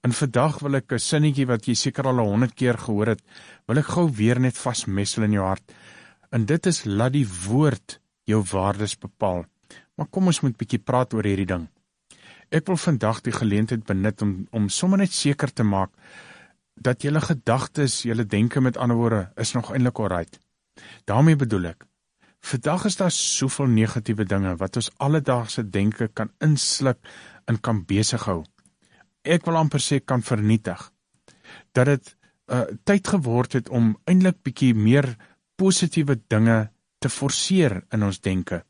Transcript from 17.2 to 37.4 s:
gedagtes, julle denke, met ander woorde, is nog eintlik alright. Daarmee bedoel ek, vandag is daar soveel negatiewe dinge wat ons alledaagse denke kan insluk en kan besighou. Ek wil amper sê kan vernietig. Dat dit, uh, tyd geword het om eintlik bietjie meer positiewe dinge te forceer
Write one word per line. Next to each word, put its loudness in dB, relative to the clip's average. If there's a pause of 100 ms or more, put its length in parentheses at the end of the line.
gedagtes, -2
julle -2
denke, 2
met 0
ander 0
woorde, 0
is -4
nog -4
eintlik 0
alright. -4 (680)
Daarmee 6
bedoel -2
ek, -12 (560)
vandag -2
is 0
daar 0
soveel -2
negatiewe 0
dinge -2
wat -6
ons -4
alledaagse -2
denke 0
kan -8
insluk 0 (480)
en 0
kan -2
besighou. -2 (800)
Ek 0
wil 0
amper 2
sê 0
kan -2
vernietig. 0 (840)
Dat 4
dit, -2 (340)
uh, 0 (200)
tyd 0
geword 0
het -2
om 4 (160)
eintlik 4
bietjie 2
meer 4 (400)
positiewe 2 (100)
dinge 2 (260)
te -4
forceer 0 (100)